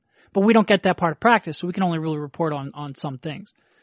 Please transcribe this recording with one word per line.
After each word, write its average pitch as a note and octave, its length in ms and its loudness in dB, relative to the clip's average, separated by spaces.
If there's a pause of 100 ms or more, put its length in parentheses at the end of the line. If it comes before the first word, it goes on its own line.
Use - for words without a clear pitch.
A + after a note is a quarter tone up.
(340)
But G3 80 2
we G#3+ 100 4
don't A3 160 6
get G3 160 2
that F3+ 140 2
part E3 160 -2
of - 80 -16
practice, A3 360 2
so F3 100 -8
we F3+ 60 -6
can F#3+ 100 -2
only E3+ 160 -2
really D#3 180 -4
report D3+ 340 -4
on, C#3 240 -8
on C#3+ 200 -12
some C#3 220 -10
things. D#3+ 360 -12 (300)